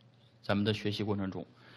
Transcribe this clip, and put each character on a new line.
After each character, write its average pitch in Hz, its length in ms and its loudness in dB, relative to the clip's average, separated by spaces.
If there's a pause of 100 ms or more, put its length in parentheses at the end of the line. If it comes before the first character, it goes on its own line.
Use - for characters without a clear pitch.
(420)
咱 104 120 2
们 101 80 4
的 107 120 2
学 104 180 -2
习 104 100 -2
过 101 140 0
程 98 140 -2
中， 92 160 -6 (300)